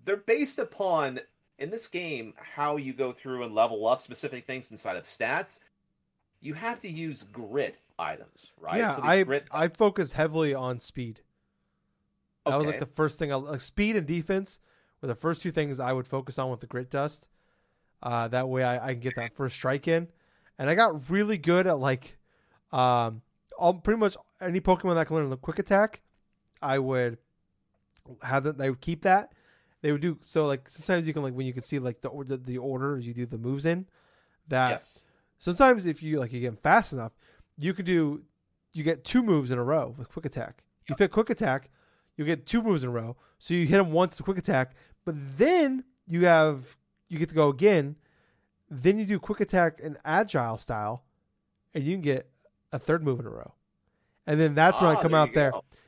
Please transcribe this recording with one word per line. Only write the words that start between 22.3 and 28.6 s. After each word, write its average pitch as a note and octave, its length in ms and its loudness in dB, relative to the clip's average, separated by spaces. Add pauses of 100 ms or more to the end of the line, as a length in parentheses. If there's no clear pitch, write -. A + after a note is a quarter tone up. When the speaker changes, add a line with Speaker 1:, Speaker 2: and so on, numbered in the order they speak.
Speaker 2:
um, A#2+ 500 2 (360)
all, F3 160 4
pretty G#3 260 0
much G3+ 160 2 (240)
any F3+ 220 -2
Pokemon F3+ 340 2
that D#3+ 120 2
can D#3+ 100 -2
learn C#3+ 120 0
the C3 80 -6
quick D#3+ 220 -8
attack, G3+ 420 2 (600)
I C#3 180 0
would B2+ 380 0 (1040)
have C3+ 220 -2
them, D3 140 -6
they C3+ 120 -4